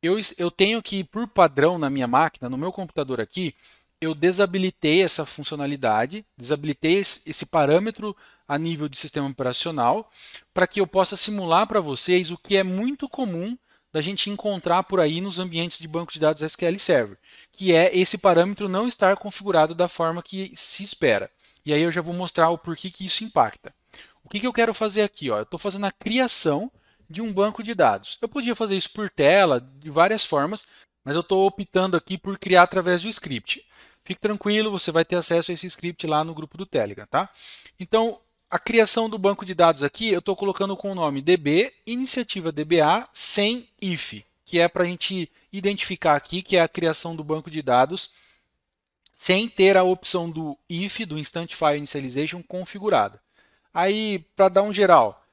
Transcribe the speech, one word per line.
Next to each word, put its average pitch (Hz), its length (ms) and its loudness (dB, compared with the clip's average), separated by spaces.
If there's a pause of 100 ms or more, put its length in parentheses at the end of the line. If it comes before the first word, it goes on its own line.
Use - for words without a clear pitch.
Eu 180 160 0
es-, 214 200 -2
eu 175 120 -4
tenho 208 320 0
que, 196 220 -6
por 220 240 -8
padrão 165 500 4
na 151 120 -4
minha 135 180 -4
máquina, 131 420 0
no 127 80 -8
meu 165 140 -6
computador 143 480 -6
aqui, 156 340 -6 (460)
eu 160 160 -4
desabilitei 185 880 2
essa 160 220 2
funcionalidade, 139 1000 -4 (120)
desabilitei 151 640 -2
esse, - 300 2
esse - 160 0
parâmetro 190 720 0 (320)
a 143 100 -4
nível 151 320 -4
de 135 80 -2
sistema 143 320 -2
operacional, 135 800 -2 (440)
pra 180 140 2
que - 140 -2
eu 185 60 0
possa 190 280 0
simular 190 520 2
pra 214 120 0
vocês 170 520 0
o 175 60 -12
que - 200 -2
é 190 60 2
muito 220 440 -4
comum 208 500 -8 (360)
da 156 80 -4
gente 185 280 -2
encontrar 190 540 -2
por 196 160 -2
aí 160 220 2
nos 190 180 -6
ambientes 170 400 -4
de 165 80 -16
banco 165 240 -8
de - 80 -14
dados 156 220 2
S 156 160 0
Q - 80 -4
L 165 140 -2
Server, 117 380 4 (340)
que 185 220 2
é 170 220 6
esse 185 220 4
parâmetro 185 500 2
não 196 200 -2
estar 202 300 2
configurado 175 580 0
da 175 120 0
forma 170 360 -4
que 190 320 -12
se - 280 2
espera. 107 460 0 (360)
E 151 60 -4
aí 147 100 2
eu 170 100 0
já 170 100 -4
vou 165 120 -8
mostrar 175 360 0
o 170 80 -2
porquê 170 320 -10
que 190 160 -12
isso - 180 -2
impacta. 139 500 -2 (500)
O - 60 -20
que 202 100 -6
que 220 80 -4
eu 247 60 -4
quero 226 200 2
fazer 214 300 -2
aqui, 151 260 -6
ó? 107 100 -2
Eu 107 60 -6
tô - 120 -14
fazendo 196 280 -6
a 190 60 -4
criação 220 800 0 (380)
de 160 120 -12
um 226 100 -6
banco 202 300 -2
de 220 120 -8
dados. 123 480 0
Eu 233 60 -6
podia 240 280 -4
fazer 208 200 -2
isso 190 160 -2
por 208 180 -8
tela, 151 520 4 (180)
de 147 100 -16
várias 175 360 4
formas, 160 420 -2 (360)
mas 139 120 -4
eu 170 80 -2
tô 190 220 2
optando 190 500 0
aqui 185 220 -4
por 196 220 -8
criar 180 240 6
através 180 380 0
do 202 80 -8
script. 143 560 -6 (380)
Fique - 160 -10
tranquilo, 214 520 0
você 180 200 -2
vai 165 140 2
ter - 100 -6
acesso 170 360 0
a - 20 -4
esse 175 140 -8
script 170 400 -8
lá 156 160 0
no 160 100 -8
grupo 156 240 -16
do 190 80 -12
Telegram, 107 400 -4
tá? 175 240 -4 (500)
Então, 220 400 0 (300)
a - 100 -2
criação 226 500 4
do 220 80 -8
banco 196 280 0
de 185 80 -8
dados 165 300 4
aqui, 220 260 -2
eu 175 120 2
tô 190 140 -2
colocando 196 400 -4
com 196 160 -8
o 190 40 -8
nome 143 260 -2
D 175 160 4
B, 165 360 0 (120)
iniciativa 233 680 -4
D 151 140 -6
B 160 160 4
A, 175 320 2
sem 226 520 0 (160)
IF, 170 440 -6 (180)
que - 160 -2
é 170 80 6
pra 180 160 0
gente 175 480 -4 (220)
identificar 190 600 0
aqui 170 260 -6
que 185 160 0
é 175 40 6
a 165 60 4
criação 165 480 -2
do 156 80 -10
banco 156 260 -6
de 156 120 -8
dados 135 500 2 (1040)
sem 208 340 2
ter 190 300 6
a 185 60 6
opção 185 460 0
do 156 280 -8 (120)
IF, 190 360 -6
do 156 120 -10
Instant 165 360 -6
File 147 240 0
Initialization, 147 640 -6
configurada. 180 800 -2 (520)
Aí, 196 520 -2 (100)
pra 190 140 6
dar 190 140 4
um 208 100 -4
geral 170 600 4